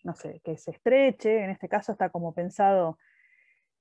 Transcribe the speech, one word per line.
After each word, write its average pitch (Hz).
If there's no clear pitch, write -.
no 175
sé, -
que 160
se -
estreche, 233
en 190
este 185
caso 208
está 190
como 170
pensado 185